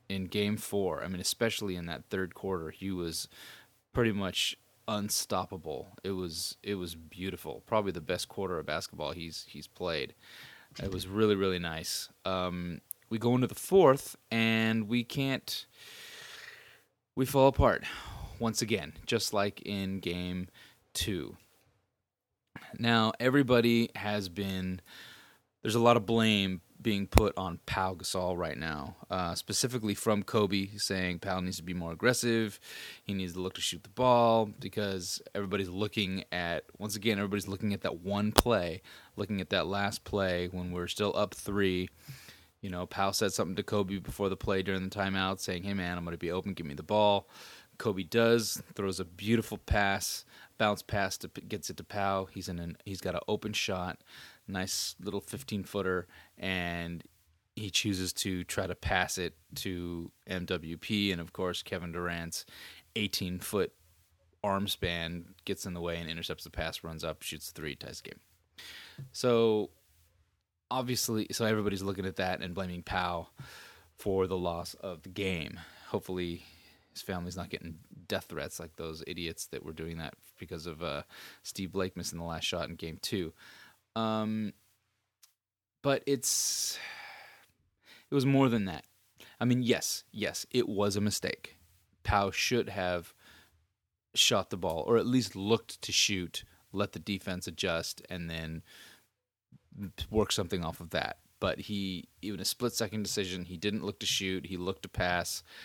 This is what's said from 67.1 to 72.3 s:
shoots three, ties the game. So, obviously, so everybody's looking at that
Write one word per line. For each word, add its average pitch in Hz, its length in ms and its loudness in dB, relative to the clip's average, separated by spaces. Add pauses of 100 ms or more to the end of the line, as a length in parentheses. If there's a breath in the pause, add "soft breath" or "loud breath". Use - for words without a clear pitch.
shoots - 280 -10
three, 76 240 -8
ties - 260 -12
the - 100 -14
game. - 100 -18 (920 loud breath)
So, 113 580 4 (1000)
obviously, 120 640 0
so 117 120 0
everybody's 104 380 2
looking 98 240 -2
at 92 100 -4
that 92 240 0